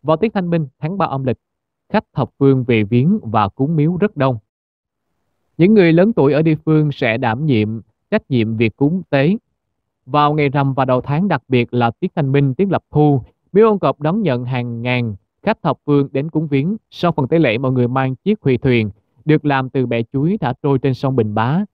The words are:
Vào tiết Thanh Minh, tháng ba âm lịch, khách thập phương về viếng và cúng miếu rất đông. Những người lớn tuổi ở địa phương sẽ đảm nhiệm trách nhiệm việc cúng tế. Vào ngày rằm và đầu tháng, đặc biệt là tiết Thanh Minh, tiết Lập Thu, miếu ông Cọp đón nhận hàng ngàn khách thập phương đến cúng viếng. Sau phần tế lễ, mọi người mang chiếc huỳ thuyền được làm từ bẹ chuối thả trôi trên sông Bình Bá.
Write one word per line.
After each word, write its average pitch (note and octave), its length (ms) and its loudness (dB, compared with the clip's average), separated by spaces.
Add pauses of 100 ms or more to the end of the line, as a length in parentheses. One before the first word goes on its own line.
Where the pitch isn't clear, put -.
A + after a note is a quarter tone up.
Vào D#3 140 0
tiết A3 180 -2
Thanh F3+ 160 -2
Minh, E3 160 -2 (140)
tháng F3 180 -6
ba F3+ 80 0
âm C3+ 180 -6
lịch, B2 140 -2 (540)
khách G#3+ 120 0 (100)
thập C3 240 -2
phương C3+ 260 2
về A2+ 200 2
viếng B2+ 380 2
và G#2+ 260 -2
cúng D3 280 -2
miếu D#3 200 0
rất G#3 200 -2
đông. C3 220 0 (1160)
Những G3 180 4
người F3 180 6
lớn F#3 200 4
tuổi - 200 2
ở D3 100 2
địa D#3+ 220 2
phương D3+ 280 2
sẽ A#2 260 -2
đảm B2+ 280 -2
nhiệm A2 340 0 (300)
trách G#3+ 200 -4
nhiệm A2+ 260 0
việc A2 200 0
cúng E3 340 -2
tế. D3+ 260 2 (720)
Vào D3 280 0
ngày D3 140 0
rằm C#3 260 0
và C3+ 100 0
đầu B2+ 160 0
tháng, D#3 280 -4
đặc D3 200 -2
biệt B2 260 0
là A#2+ 160 2
tiết - 240 -8
Thanh C#3 180 -2
Minh, C#3 220 2
tiết G3 160 -2
Lập C#3 200 -2
Thu, D3 300 2 (320)
miếu G#3+ 140 4
ông G#3+ 120 0
Cọp - 220 -2
đón E3+ 220 -2
nhận B2 220 -2
hàng B2 380 -6
ngàn A#2+ 320 -2 (280)
khách G#3+ 200 -4
thập C#3+ 140 -2 (100)
phương C#3+ 260 2
đến C#3+ 180 -4
cúng D#3+ 160 -4
viếng. C#3+ 300 -2 (140)
Sau E3+ 220 -2
phần C3 160 -2
tế E3 100 0
lễ, A#2+ 200 2
mọi C3 140 -2
người B2 160 0
mang C3 260 -2
chiếc G#3 280 -4
huỳ C3 140 0
thuyền A#2 340 0 (340)
được D#3 200 0
làm C3+ 260 0
từ C3 160 -2
bẹ A#2 160 -2 (100)
chuối D#3+ 280 -2
thả B2+ 120 -2 (100)
trôi C#3 160 0
trên A#2 160 -2
sông C3 220 -2
Bình G#2+ 180 0
Bá. C3 400 0